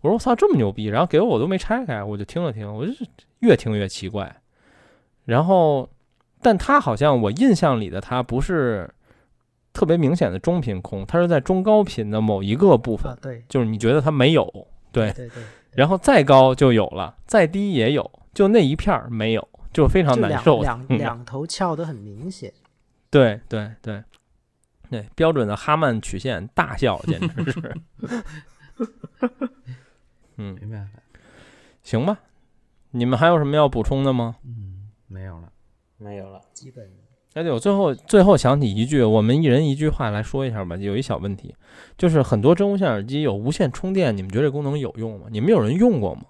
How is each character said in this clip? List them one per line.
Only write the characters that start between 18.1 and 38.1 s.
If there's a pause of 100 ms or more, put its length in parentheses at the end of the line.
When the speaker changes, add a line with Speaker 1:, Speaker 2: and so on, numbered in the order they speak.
Speaker 1:
就
那
一
片
儿
没
有， (240)
就
非
常
难
受。
Speaker 2:
就
两，
两，
Speaker 1:
嗯。
Speaker 2:
两
头
翘
得
很
明
显。 (560)
Speaker 1:
对，
对， (100)
对。 (840)
对，
标
准
的
哈
曼
曲
线
大
笑，
简
直
是。 (220)
Speaker 2:
<laughs> (1400)
Speaker 1:
嗯。
Speaker 3:
没
办
法。 (840)
Speaker 1:
行
吧， (720)
你
们
还
有
什
么
要
补
充
的
吗？
Speaker 3:
嗯， (160)
没
有
了。 (460)
Speaker 4:
没
有
了。 (100)
Speaker 2:
基
本。 (480)
Speaker 1:
哎，
对，
我
最
后，
最